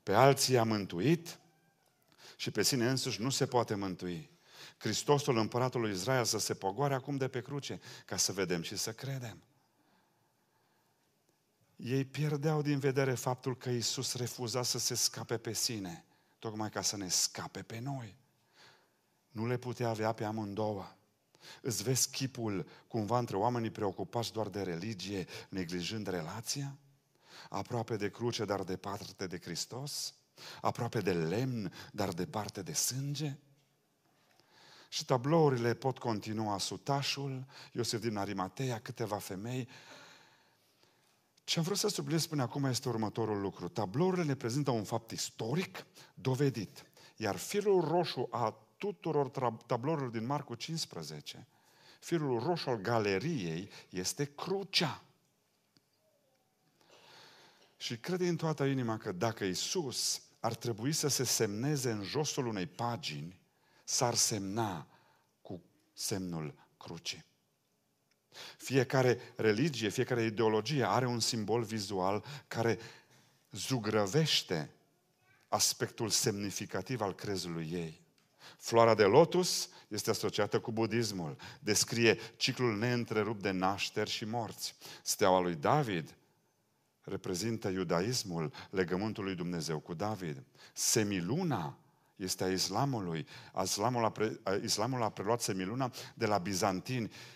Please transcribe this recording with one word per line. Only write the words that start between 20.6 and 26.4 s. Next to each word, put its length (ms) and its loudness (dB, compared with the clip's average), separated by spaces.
Îți 220 -4
vezi 260 2
chipul 580 -4
cumva 300 0
între 200 0
oamenii 320 2
preocupați 640 -4
doar 160 -2
de 140 -6
religie, 640 -4
neglijând 580 -4
relația? 680 -6